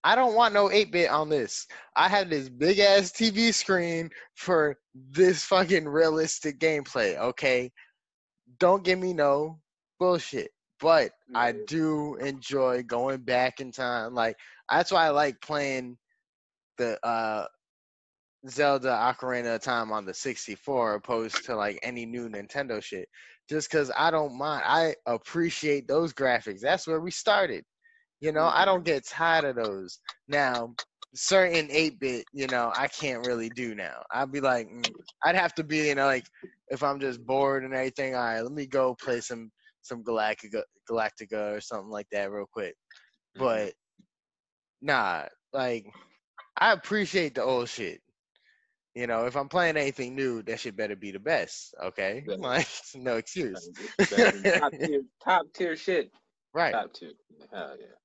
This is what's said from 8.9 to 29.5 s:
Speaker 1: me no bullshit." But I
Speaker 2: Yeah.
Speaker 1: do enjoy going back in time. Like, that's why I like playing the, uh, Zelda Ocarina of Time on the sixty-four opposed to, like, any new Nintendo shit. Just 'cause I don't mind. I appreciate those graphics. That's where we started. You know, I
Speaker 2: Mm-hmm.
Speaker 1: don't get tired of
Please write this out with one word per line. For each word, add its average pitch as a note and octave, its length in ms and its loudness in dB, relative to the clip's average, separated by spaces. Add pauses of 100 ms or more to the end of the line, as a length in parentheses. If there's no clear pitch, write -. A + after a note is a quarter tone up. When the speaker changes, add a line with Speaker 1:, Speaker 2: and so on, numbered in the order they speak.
Speaker 1:
me F#3 140 -2
no D3+ 480 2 (400)
bullshit." F3 500 0 (280)
But D3+ 340 4 (220)
I A#2+ 160 2
Speaker 2:
Yeah. A#2 80 -6 (100)
Speaker 1:
do D3+ 480 -2
enjoy C3 680 -2
going B2 400 -2
back B2+ 380 0
in C3 100 -10
time. B2 440 -6
Like, A2+ 220 0 (320)
that's E3 220 2
why E3 160 6
I D#3 40 4
like C#3+ 300 2
playing C3+ 560 -4 (800)
the, A#2 300 -2
uh, A2 400 -2 (1000)
Zelda C3 400 2
Ocarina A#2+ 680 0
of A2 80 -4
Time A#2 300 -2
on G#2+ 120 -4
the F#2+ 100 -8
sixty-four A#2 800 -2
opposed A2+ 500 -4
to, B2 100 -6
like, G#2 300 -2
any A#2+ 200 -8
new A#2 240 -8
Nintendo G#2+ 540 -6
shit. F#2 260 -12 (400)
Just D3+ 220 -4
'cause D3 260 0
I D#3+ 140 4
don't D3+ 260 0
mind. C#3+ 300 -4
I D#3 300 2 (100)
appreciate D3 800 -2
those D3+ 260 0
graphics. A#2+ 480 -2
That's D#3+ 280 0
where D#3+ 120 0
we F3 120 -8
started. F#3 520 0 (560)
You D#3 120 -2
know, D#3 140 2
I E3+ 160 4
Speaker 2:
Mm-hmm. - 20 6
Speaker 1:
don't F#3 200 2
get D3 220 0
tired E3 380 2
of C3+ 120 -2